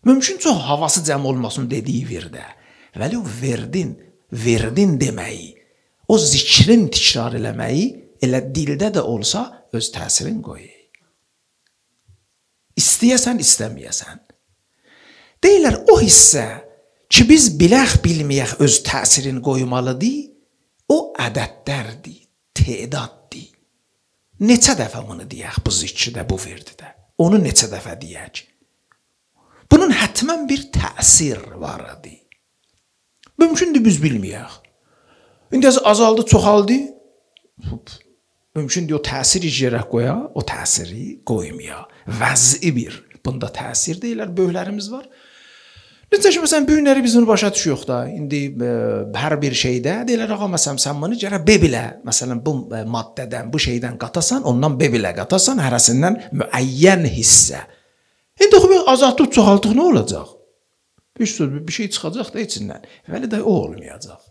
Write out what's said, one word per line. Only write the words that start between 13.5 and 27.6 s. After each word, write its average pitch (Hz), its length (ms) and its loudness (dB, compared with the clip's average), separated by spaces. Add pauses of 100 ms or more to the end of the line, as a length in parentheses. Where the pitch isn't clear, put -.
Deyirlər, 359 360 4 (100)
o - 100 10
hissə 151 460 4 (680)
ki, 240 140 6
biz 269 320 6
bilək, 233 460 4
bilməyək 143 580 -2
öz 139 240 4
təsirini 135 560 0
qoymalıdır, 131 800 -2 (680)
o 302 80 6 (200)
ədədlərdir, 120 1040 -8 (340)
tedaddır. - 920 -6 (920)
Neçə 233 380 4
dəfə 117 240 -8
bunu 107 240 -14
deyək - 400 -10
bu - 80 -2
zikirdə, - 560 -6
bu - 80 -2
verdidə? - 560 -18 (240)
Onu 185 240 4
neçə 123 300 0